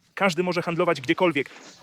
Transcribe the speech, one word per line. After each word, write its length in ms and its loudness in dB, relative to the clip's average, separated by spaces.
Każdy 280 0
może 200 -2
handlować 380 0
gdziekolwiek. 500 0